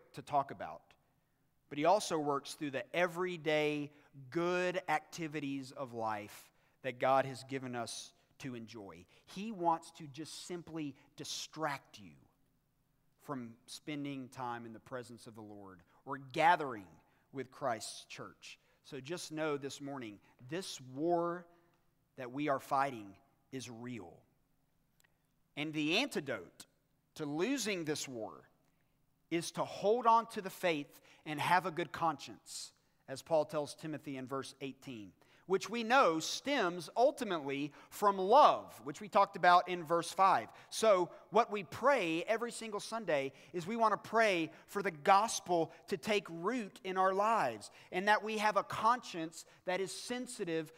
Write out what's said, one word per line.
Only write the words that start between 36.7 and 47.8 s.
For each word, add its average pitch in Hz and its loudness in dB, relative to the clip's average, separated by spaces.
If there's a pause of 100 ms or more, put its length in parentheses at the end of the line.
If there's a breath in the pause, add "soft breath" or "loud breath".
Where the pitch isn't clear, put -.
ultimately 160 0 (180 loud breath)
from 202 2
love, 190 6
which 147 -10
we 214 -12
talked 196 4
about 175 8
in 180 -4
verse 165 0
five. 160 4 (200 loud breath)
So 190 4 (200 loud breath)
what 220 4
we 202 -4
pray 180 2
every 226 0
single 208 -8
Sunday 160 0 (220 loud breath)
is 170 -6
we 226 -4
want 220 4
to - -4
pray 190 4 (160 loud breath)
for 202 -4
the 190 -2
gospel 180 4 (160 loud breath)
to 202 -2
take 208 0
root 190 -4
in 185 -4
our 190 4
lives 190 0 (220 loud breath)